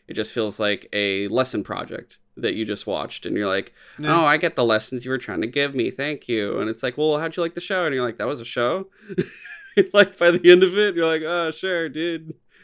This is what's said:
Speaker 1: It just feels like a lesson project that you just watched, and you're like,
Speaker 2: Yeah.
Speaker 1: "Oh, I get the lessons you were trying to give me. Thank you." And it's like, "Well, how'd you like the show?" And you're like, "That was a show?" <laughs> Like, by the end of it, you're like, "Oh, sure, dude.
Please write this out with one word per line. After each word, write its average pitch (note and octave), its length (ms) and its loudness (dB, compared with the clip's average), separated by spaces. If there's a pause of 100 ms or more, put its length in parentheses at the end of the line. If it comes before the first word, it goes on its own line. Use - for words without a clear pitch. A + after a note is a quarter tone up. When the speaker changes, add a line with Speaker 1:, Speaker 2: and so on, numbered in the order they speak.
Speaker 1:
It - 60 -14
just G#2+ 200 -4
feels G#2+ 260 -4
like G#2 340 -2
a G2+ 340 -2
lesson A2+ 360 -2
project - 540 -10 (200)
that G#2+ 180 -2
you A2 100 -4
just G#2+ 220 -8
watched, E2 380 -6
and G#2 100 -4
you're G#2 120 0
like, G2 260 -2 (260)
Speaker 2:
Yeah. D#3 220 4
Speaker 1:
"Oh, D#3+ 40 4
I D3 120 4
get D#3+ 180 -2
the C3 100 0
lessons A2+ 400 0
you B2+ 60 -6
were C3 60 -2
trying F#2 240 -6
to A2 60 -2
give C#3 280 -2
me. A2+ 160 0
Thank C#3+ 380 -6
you." G#2+ 300 -2
And G#2+ 100 -2
it's A2 140 -8
like, B2+ 140 -4
"Well, D3+ 220 2
how'd D#3+ 160 -6
you F3 80 -2
like E3+ 120 -6
the F3 60 -8
show?" F#3 240 -4
And D3 100 -2
you're B2+ 100 -2
like, A2+ 120 -6
"That G#2 100 -4
was C#3 140 -4
a A2+ 40 -12
show?" C#3+ 440 -2 (200)
<laughs> - 840 -2
Like, G3+ 240 6
by E3+ 140 6
the F3 200 8
end F#3 120 10
of F3+ 140 2
it, G#3 180 2
you're E3 100 0
like, D#3+ 180 0
"Oh, E3 280 -2
sure, E3+ 380 -4
dude. D#3+ 440 -6 (300)